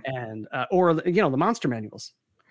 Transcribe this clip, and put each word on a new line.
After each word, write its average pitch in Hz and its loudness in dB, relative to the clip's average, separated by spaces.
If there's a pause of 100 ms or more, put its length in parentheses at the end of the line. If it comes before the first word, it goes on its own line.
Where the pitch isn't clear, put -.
And, 117 -8
uh, 131 -4
or, 175 4
you 180 2
know, 180 4
the 131 0
monster 196 2
manuals, 110 -6 (360)